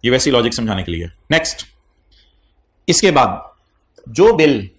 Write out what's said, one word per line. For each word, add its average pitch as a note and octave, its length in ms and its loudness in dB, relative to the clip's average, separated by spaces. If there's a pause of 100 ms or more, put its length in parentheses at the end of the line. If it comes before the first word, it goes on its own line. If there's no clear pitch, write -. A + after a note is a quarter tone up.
ये A#2+ 60 0
वैसी C3 200 0
logic A#2+ 240 0
समझाने G#2+ 280 -4
के F2 100 -8
लिए। E2+ 180 -10 (200)
Next, - 360 -4 (1200)
इसके F#3 220 2
बाद B2+ 400 0 (640)
जो F#3 200 4
बिल C#3+ 460 0